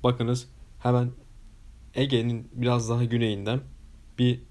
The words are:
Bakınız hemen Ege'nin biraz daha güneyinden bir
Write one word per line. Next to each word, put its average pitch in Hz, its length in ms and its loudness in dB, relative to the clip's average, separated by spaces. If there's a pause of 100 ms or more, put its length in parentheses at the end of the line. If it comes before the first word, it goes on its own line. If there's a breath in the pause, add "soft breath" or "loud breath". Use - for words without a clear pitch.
Bakınız 123 460 0 (340)
hemen 123 280 2 (840)
Ege'nin 120 580 0
biraz 120 380 0
daha 120 140 2
güneyinden 113 560 0 (580)
bir 123 220 2 (100)